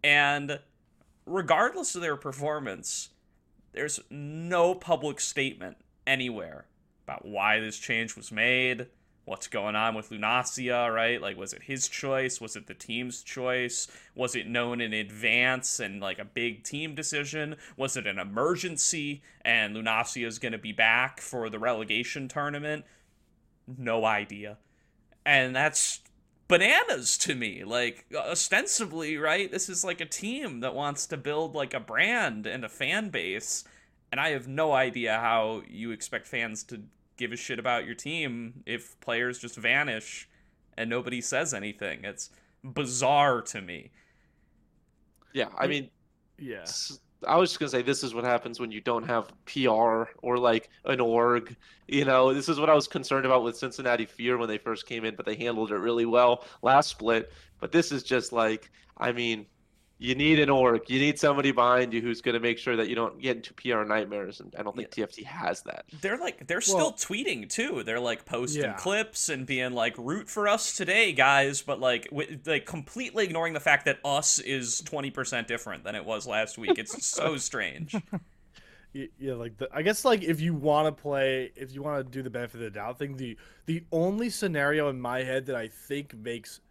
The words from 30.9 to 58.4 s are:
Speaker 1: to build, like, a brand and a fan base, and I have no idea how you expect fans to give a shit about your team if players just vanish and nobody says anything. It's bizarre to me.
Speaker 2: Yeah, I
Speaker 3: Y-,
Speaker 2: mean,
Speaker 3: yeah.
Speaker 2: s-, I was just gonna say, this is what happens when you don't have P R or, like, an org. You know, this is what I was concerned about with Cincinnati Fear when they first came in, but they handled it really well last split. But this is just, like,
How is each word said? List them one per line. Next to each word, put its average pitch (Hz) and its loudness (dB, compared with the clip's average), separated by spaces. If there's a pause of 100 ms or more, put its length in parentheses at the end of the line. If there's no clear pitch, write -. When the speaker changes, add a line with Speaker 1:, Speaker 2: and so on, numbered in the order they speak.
Speaker 1:
to 151 -6
build, 151 -4
like, 139 -4
a 131 -4
brand 131 0
and 113 -6
a 104 -10
fan 190 -4
base, 95 -4 (480)
and 127 -2
I 156 0
have 127 -4
no 151 2
idea 120 2
how 113 2
you 113 -10
expect - -8
fans 113 -6
to 110 -14 (360)
give 117 -6
a 120 -8
shit 123 -6
about 120 0
your 113 -10
team 127 -8
if - -10
players 123 -2
just 120 -12
vanish 120 0 (500)
and 113 -4
nobody 123 -2
says 135 -2
anything. 101 -6
It's - -10 (340)
bizarre 131 2
to - -10
me. 87 -12 (1400)
Speaker 2:
Yeah, 117 0 (100)
I - 0
Speaker 3:
Y-, 139 2
Speaker 2:
mean, 143 -2 (480)
Speaker 3:
yeah. 113 -12
Speaker 2:
s-, - -8 (280)
I 160 6
was 180 6
just - -6
gonna 147 -2
say, 123 2
this 135 0
is 117 -4
what 117 -2
happens 120 0
when 117 -4
you 107 -8
don't 117 0
have 117 0 (140)
P 131 2
R 113 4 (140)
or, 123 2
like, 117 4 (160)
an 131 0
org. 117 4 (320)
You 139 2
know, 131 8
this 143 0
is 147 2
what 156 4
I 156 10
was 147 6
concerned 135 0
about 131 6
with 117 -2
Cincinnati 123 0
Fear 120 0
when 117 0
they 107 -2
first 110 -6
came 113 -6
in, 107 -2
but - -10
they 107 -2
handled 110 -2
it 104 0
really 117 2
well 120 6 (180)
last 135 6
split. 113 0 (280)
But - -8
this 165 4
is 135 -4
just, 123 0
like, 110 0 (260)